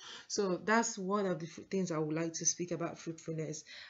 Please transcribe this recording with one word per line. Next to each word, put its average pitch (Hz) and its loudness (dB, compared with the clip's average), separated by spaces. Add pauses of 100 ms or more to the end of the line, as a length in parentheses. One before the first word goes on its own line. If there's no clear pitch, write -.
(260)
So 185 2
that's 220 4
one 196 2
of 175 2
the 165 -6
f-, - -12
things 185 2
I 156 2
would 156 2
like 165 0
to 165 -4
speak 170 2
about 165 -2
fruitfulness. 160 -6 (280)